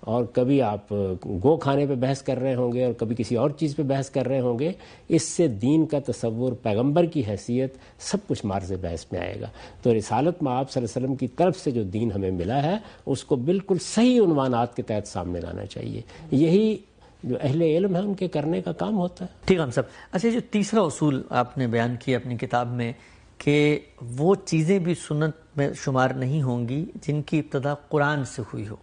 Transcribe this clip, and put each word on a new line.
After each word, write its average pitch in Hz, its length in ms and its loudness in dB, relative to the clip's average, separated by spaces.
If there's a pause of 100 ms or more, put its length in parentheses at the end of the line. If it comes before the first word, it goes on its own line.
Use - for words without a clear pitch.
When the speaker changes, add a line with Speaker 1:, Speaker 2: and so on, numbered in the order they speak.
Speaker 1:
اور 117 240 0
کبھی 127 380 2
آپ 104 300 -2 (320)
گو 117 320 2
کھانے 139 300 2
پہ 139 80 0
بحث 131 280 0
کر 131 160 -2
رہے 131 160 0
ہوں 120 180 0
گے 127 120 0
اور 120 80 0
کبھی 113 260 -4
کسی 120 180 0
اور 127 140 2
چیز 143 260 -4
پہ 160 60 -2
بحث 135 280 0
کر 127 180 0
رہے 135 120 0
ہوں 123 180 0
گے، 156 140 -2 (360)
اس 160 140 4
سے - 260 0
دین 135 380 2
کا 147 200 0
تصور، 120 460 -2
پیغمبر 123 520 2
کی 160 240 -2
حیثیت، 120 460 -2 (240)
سب - 280 -4
کچھ 117 200 -4
مارز 95 260 -2
بحث 87 400 -6
میں 92 80 -4
آئے 90 200 -8
گا۔ - 60 -10 (360)
تو 117 140 4
رسالت 135 460 0
میں 135 100 0
آپ 135 180 -2
صلی 131 120 -2
اللہ 113 160 -4
علیہ 127 80 -2
وسلم 135 100 -2
کی 123 200 -6
طرف 180 220 2
سے - 120 -2
جو 120 120 0
دین 107 300 -2
ہمیں 98 180 -2
ملا 92 320 0
ہے، 170 140 0 (300)
اس 135 180 -2
کو 151 120 0
بالکل 175 440 0
صحیح 247 420 4
عنوانات 131 540 2
کے 123 60 -6
تحت 107 260 -2
سامنے 87 320 -6
لانا 87 260 -8
چاہیے۔ 113 340 -10 (300)
یہی 190 460 4 (460)
جو 123 200 -4
اہل 143 200 2
علم 170 340 2
ہیں، 180 60 0
ان 202 120 -2
کے 180 140 -4
کرنے 160 340 -2
کا 175 100 -4
کام 190 240 -2
ہوتا 180 280 -4
ہے۔ 180 60 -12 (140)
Speaker 2:
ٹھیک 185 140 4
ہے، 165 40 2
ہم 131 80 -2
صاحب۔ 131 140 0 (280)
اچھا، 190 160 0
جو 233 120 0 (100)
تیسرا 214 300 2
اصول 147 500 2
آپ 123 280 0
نے 131 80 0
بیان 117 280 0 (100)
کیا 127 140 2
اپنی 123 180 -6
کتاب 123 360 -2
میں 120 200 -4 (460)
کہ 147 400 4 (400)
وہ 170 160 6 (100)
چیزیں 165 340 2
بھی 170 160 0
سنت 151 400 -2 (220)
میں 143 200 2
شمار 131 340 2
نہیں 131 320 -2
ہوں 123 260 0
گی 143 160 -2 (220)
جن 147 160 -2
کی 156 160 0
ابتدا 143 360 -2
قرآن 143 500 0
سے - 180 -8 (100)
ہوئی 110 160 -8
ہو۔ 110 140 -10